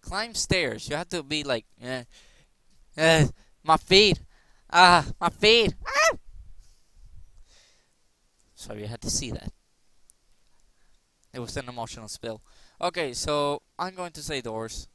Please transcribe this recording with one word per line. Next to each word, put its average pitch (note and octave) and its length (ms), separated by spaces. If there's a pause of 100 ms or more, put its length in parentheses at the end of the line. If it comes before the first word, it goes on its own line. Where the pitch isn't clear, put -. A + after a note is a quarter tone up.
Climb G#3+ 340
stairs. C3+ 540
You C#3+ 80
have E3+ 120
to F3 140
be D3 220
like, B2 220 (140)
eh, B2 240 (920)
eh, D#3+ 300 (360)
my D#3+ 140
feet. F#3+ 440 (500)
Ah, F3 360 (140)
my F3 80
feet. G#3+ 460 (120)
Ah! C#5+ 300 (2500)
Sorry, - 280
you G#2 60
had A2+ 140
to - 80
see - 200
that. - 220 (1800)
It B2+ 80
was A#2+ 160
an C3 120
emotional A#2 400
spill. A2 320 (400)
Okay, E3+ 320
so D3 500 (160)
I'm F#3 160
going F3+ 180
to D3+ 100
say C#3+ 180
doors. A2 540